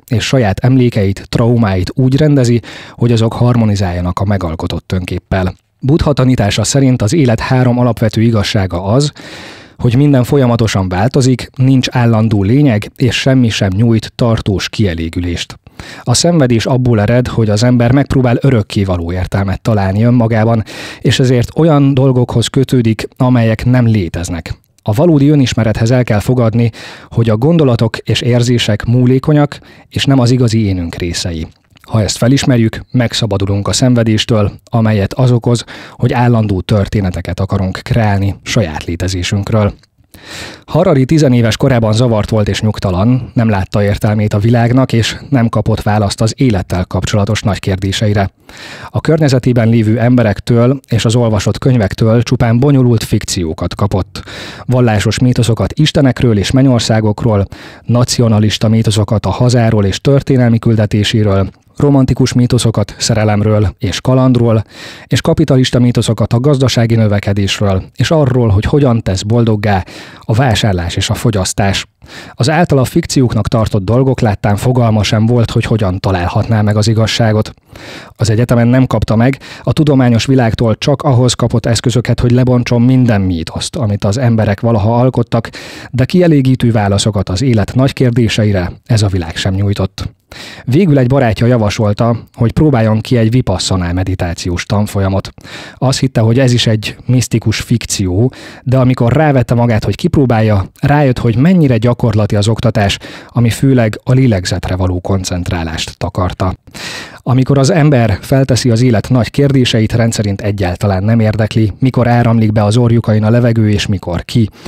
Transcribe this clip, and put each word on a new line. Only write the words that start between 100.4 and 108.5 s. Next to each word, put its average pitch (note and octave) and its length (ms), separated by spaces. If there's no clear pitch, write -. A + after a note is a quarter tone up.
rájött, C#3+ 380
hogy A#2 180
mennyire D3 400
gyakorlati A2 600
az G#2 120
oktatás, G#2 500
ami A#2 220
főleg A#2+ 540
a - 80
lélegzetre G2 640
való F2+ 240
koncentrálást F2+ 960
takarta. F2+ 560
Amikor C3 320
az C3+ 120
ember C#3 500
felteszi C3+ 500